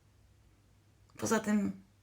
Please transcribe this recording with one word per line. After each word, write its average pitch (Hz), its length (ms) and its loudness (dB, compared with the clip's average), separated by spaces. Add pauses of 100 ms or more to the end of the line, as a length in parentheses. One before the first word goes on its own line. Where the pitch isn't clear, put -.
(1200)
Poza 214 220 0
tym, 202 420 0 (200)